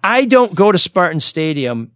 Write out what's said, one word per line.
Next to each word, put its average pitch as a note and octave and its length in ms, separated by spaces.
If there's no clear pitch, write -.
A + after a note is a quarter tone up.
I A#3+ 220
don't A#3+ 320
go G3+ 160
to F#3 60
Spartan E3+ 420
Stadium C3+ 760